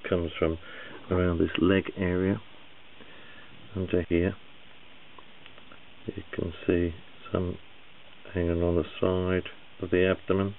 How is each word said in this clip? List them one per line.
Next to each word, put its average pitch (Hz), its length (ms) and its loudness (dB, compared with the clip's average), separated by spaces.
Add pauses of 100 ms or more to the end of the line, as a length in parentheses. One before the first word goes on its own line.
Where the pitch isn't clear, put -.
comes 85 300 2
from 82 220 2 (500)
around 90 300 4
this 85 100 4 (100)
leg 90 260 6 (120)
area 95 420 2 (1400)
under 90 320 2
here. 90 280 4 (1700)
You - 160 -6 (100)
can 85 220 -4 (140)
see 87 260 6 (380)
some 90 260 2 (760)
hanging 85 260 2
on 87 140 4
the 80 80 6 (180)
side 92 480 2 (320)
of 87 80 -4
the 90 160 8
abdomen. 98 540 4